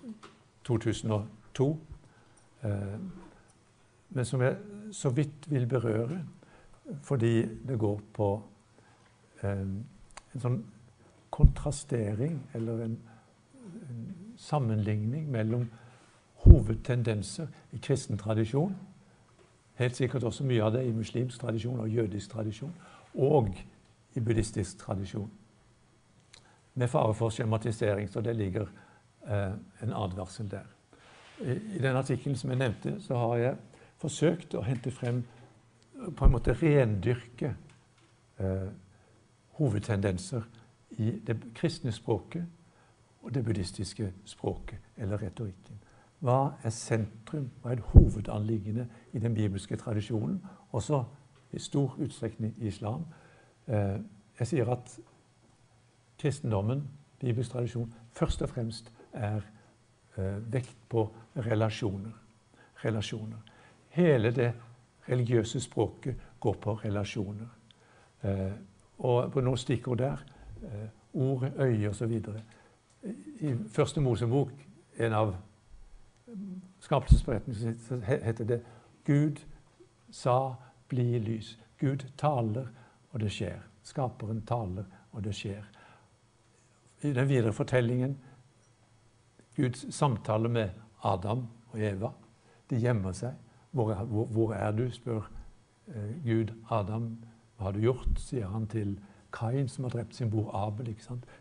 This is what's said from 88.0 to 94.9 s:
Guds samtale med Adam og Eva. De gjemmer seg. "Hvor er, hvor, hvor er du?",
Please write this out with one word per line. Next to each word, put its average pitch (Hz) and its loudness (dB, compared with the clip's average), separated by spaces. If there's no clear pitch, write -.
Guds 135 0
samtale 113 0
med 113 0
Adam 104 -2
og 110 -6
Eva. 104 -2
De 135 0
gjemmer 110 0
seg. 120 -8
"Hvor 110 2
er, 101 -4
hvor, 110 0
hvor 113 2
er 104 0
du?", 120 0